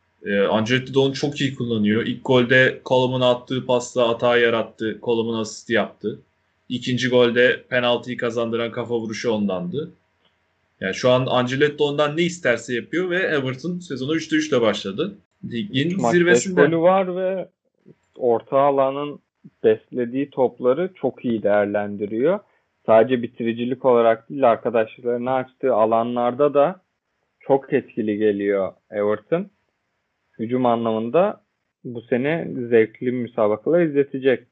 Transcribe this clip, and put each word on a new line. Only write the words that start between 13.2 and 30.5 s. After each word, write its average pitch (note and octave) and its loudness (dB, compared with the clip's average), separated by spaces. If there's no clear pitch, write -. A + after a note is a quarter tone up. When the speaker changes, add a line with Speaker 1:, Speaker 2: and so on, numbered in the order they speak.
Speaker 1:
sezonu C3+ -6
üçte D#3+ -4
üçle D3 2
başladı. A2 -2
Ligin A#2+ -4
Speaker 2:
Üç F#3 -4
maçta A#2+ 0
Speaker 1:
zirvesinde. F3 2
Speaker 2:
beş - 8
golü D#3+ 0
var F3+ 2
ve F#3 -4
orta A#2+ 0
alanın C#3 0
beslediği B2 0
topları C3 0
çok - -6
iyi A2+ -2
değerlendiriyor. G#2 0
Sadece A#2 4
bitiricilik A#2+ -6
olarak A2+ 4
değil, C3+ 2
arkadaşlarına A#2+ -2
açtığı C3 -2
alanlarda A#2+ 2
da D3 2
çok C3+ 0
etkili A2 -2
geliyor G2+ 0
Everton. G#2+ -2
Hücum B2 -2